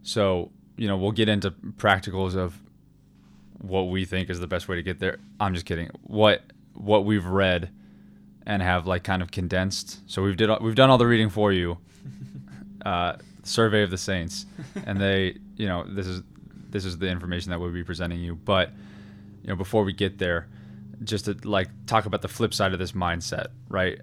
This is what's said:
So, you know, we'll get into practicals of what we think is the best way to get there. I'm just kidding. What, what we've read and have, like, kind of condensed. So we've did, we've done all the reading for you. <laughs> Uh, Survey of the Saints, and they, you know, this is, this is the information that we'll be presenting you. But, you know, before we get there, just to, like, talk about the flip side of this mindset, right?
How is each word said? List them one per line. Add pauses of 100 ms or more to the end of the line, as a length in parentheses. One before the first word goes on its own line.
So, (260)
you
know,
we'll
get
into
practicals
of (1000)
what
we
think
is
the
best
way
to
get
there. (200)
I'm
just
kidding. (140)
What, (300)
what
we've
read (800)
and
have,
like,
kind
of
condensed. (100)
So
we've
did, (140)
we've
done
all
the
reading
for
you.
<laughs> (920)
Uh, (280)
Survey
of
the
Saints, (400)
and
they, (200)
you
know,
this
is, (480)
this
is
the
information
that
we'll
be
presenting
you.
But, (720)
you
know,
before
we
get
there, (560)
just
to,
like, (180)
talk
about
the
flip
side
of
this
mindset, (200)
right?